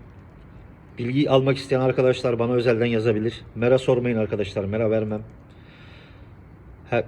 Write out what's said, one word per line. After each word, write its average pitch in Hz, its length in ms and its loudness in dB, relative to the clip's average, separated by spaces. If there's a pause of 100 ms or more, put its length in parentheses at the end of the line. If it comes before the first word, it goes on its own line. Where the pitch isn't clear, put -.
(1000)
Bilgi 131 300 0
almak 131 280 4
isteyen 131 220 -2
arkadaşlar 127 600 0
bana 117 140 0
özelden 120 320 2
yazabilir. 113 560 0 (140)
Mera 123 220 2
sormayın 123 400 0
arkadaşlar. 104 460 -2
Mera 107 280 -2
vermem. 107 300 -2 (1700)
Her, 120 180 -2